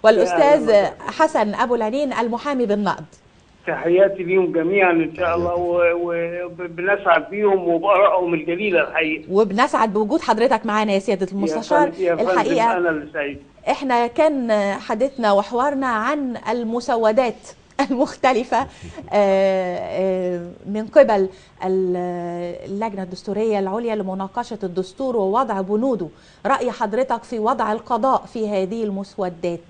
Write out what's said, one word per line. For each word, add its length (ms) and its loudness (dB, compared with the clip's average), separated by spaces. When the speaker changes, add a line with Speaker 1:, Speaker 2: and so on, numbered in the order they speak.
Speaker 1:
والأستاذ 360 6
Speaker 2:
أهلا 220 6
وسهلا. 480 2
Speaker 1:
حسن 440 0
أبو 200 0
العنين، 380 -2
المحامي 540 -2
بالنقض. 380 -2
Speaker 2:
تحياتي 560 2
ليهم 300 0
جميعا 400 2
إن 240 0
شاء 200 0
الله، 420 0
Speaker 3:
تحياتي. 160 4
Speaker 2:
و-، 520 -4
وبنسعد 840 0
بيهم 380 2
وبآرائهم 640 4
الجليلة 540 0
الحقيقة. 440 -4
Speaker 1:
وبنسعد 600 2
بوجود 280 0
حضرتك 460 0
معانا 260 0
يا 60 2
سيادة 280 -2
Speaker 2:
يا 60 -12
Speaker 1:
المستشار. 600 0
Speaker 2:
فندم، 120 -4
يا 120 2
فندم، 140 0
Speaker 1:
الحقيقة 460 2
Speaker 2:
أنا 140 0
اللي 220 -6
سعيد. 260 -6
Speaker 1:
احنا 360 0
كان 460 0
حديثنا 540 0
وحوارنا 540 0
عن 500 -2
المسودات 840 0
المختلفة، 680 0
آه، 60 -4
آه، 1400 0
من 200 -4
قبل 420 4
ال-، 320 0
اللجنة 320 -6
الدستورية 560 -2
العليا 360 -2
لمناقشة 680 -6
الدستور 540 -4
ووضع 440 0
بنوده. 480 -2
رأي 240 0
حضرتك 520 -2
في 160 -8
وضع 340 0
القضاء 540 0
في 220 -6
هذه 360 -2
المسودات؟ 840 -6